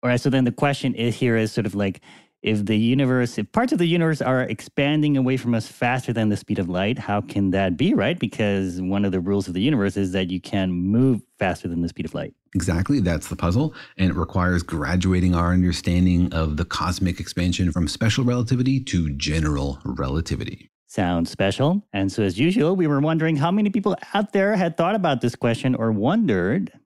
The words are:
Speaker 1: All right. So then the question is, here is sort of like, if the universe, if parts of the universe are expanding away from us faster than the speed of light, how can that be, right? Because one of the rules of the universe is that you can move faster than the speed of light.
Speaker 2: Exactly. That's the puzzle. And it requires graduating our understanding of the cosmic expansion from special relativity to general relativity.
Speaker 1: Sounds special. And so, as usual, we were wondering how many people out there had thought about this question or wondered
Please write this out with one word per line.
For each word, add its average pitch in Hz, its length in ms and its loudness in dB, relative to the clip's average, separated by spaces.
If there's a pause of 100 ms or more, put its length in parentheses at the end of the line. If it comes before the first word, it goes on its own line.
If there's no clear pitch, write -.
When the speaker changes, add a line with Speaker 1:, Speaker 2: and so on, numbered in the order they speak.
Speaker 1:
All 123 80 0
right. 120 100 2
So 143 100 0
then 131 140 4
the 120 80 2
question 139 420 0
is, 117 220 -2
here 117 200 2
is 110 160 0
sort 107 140 -2
of 95 80 -6
like, 98 260 -2 (420)
if 104 240 -2
the 107 100 0
universe, 123 640 2
if 104 140 -6
parts 247 200 2
of 208 60 0
the 175 80 2
universe 165 340 2
are 131 220 0
expanding 147 760 0
away 131 220 2
from 117 160 -2
us 110 120 -2
faster 123 460 -2
than 110 160 0
the 101 80 0
speed - 220 -4
of 90 100 -2
light, 95 300 -2
how 104 240 -2
can 98 300 -2
that 92 260 0
be, 185 160 2
right? 143 240 0
Because 98 640 -2
one 101 240 0
of 95 60 0
the 92 80 0
rules 95 280 -2
of 85 60 -8
the 92 80 -2
universe 110 340 0
is 95 160 -2
that 95 180 -2
you 90 120 -4
can 95 280 -2
move 104 520 2 (160)
faster 92 300 -2
than 85 120 -4
the 85 80 -2
speed - 160 -8
of 78 80 -10
light. - 220 -8 (200)
Speaker 2:
Exactly. 92 460 0
That's 85 280 0
the 85 80 -8
puzzle. 113 380 0 (220)
And 92 140 2
it - 40 -2
requires 87 480 0
graduating 90 720 0
our 85 180 2
understanding 90 840 4
of 78 220 0
the 82 100 -2
cosmic 87 520 -2
expansion 87 540 -2
from 82 160 0
special 113 360 0
relativity 123 560 2
to 82 300 0
general 71 760 -2
relativity. 69 840 -4 (160)
Speaker 1:
Sounds 87 440 0
special. 135 520 0 (100)
And 98 200 -2
so, 110 100 -2
as 95 160 0
usual, 165 380 2
we 180 100 2
were 143 140 2
wondering 160 340 2
how 151 160 2
many 208 200 2
people 202 260 0 (160)
out 196 200 0
there 202 220 2
had 175 220 0
thought 180 180 2
about 165 280 0
this 123 120 0
question 123 400 0
or 113 160 0
wondered 120 800 2 (140)